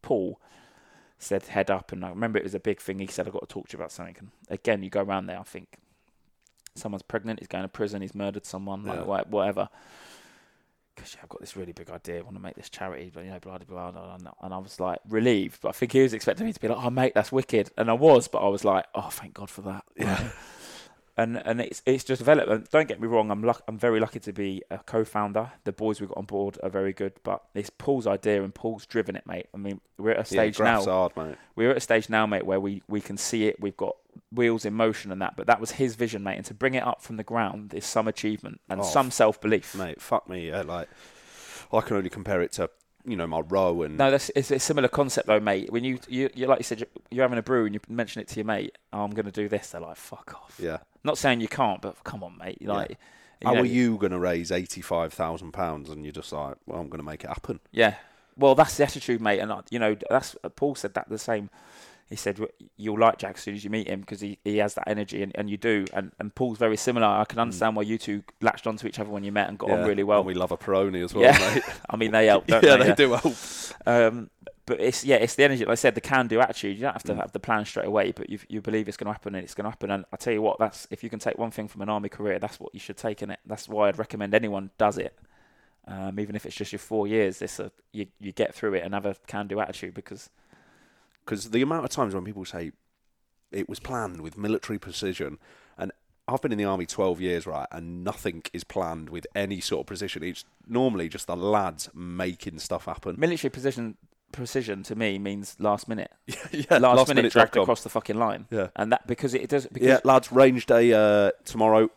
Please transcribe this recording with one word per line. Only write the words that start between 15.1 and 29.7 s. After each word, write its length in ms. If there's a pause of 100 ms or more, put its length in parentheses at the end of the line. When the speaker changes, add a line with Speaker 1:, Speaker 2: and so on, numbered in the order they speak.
Speaker 1:
but 80
I 40
think 200
he 100
was 100
expecting 340
me 60
to 80
be 80
like, 160
"Oh, 60
mate, 240
that's 180
wicked." 440
And 140
I 40
was, 340
but 100
I 100
was 160
like, 200 (120)
"Oh, 140
thank 240
God 160
for 120
that." 220 (120)
Speaker 2:
Yeah. 380
Speaker 1:
<laughs> 60 (800)
And, 240
and 160
it's, 240
it's 200
just 160
development. 500
Don't 160
get 140
me 80
wrong, 240
I'm 100
luck-, 240
I'm 100
very 220
lucky 220
to 120
be 380
a 80
co-founder. 720 (140)
The 80
boys 280
we 60
got 100
on 100
board 360
are 80
very 220
good, 220 (100)
but 180 (120)
it's 160
Paul's 360
idea 380
and 100
Paul's 320
driven 300
it, 100
mate. 260
I 40
mean, 240 (180)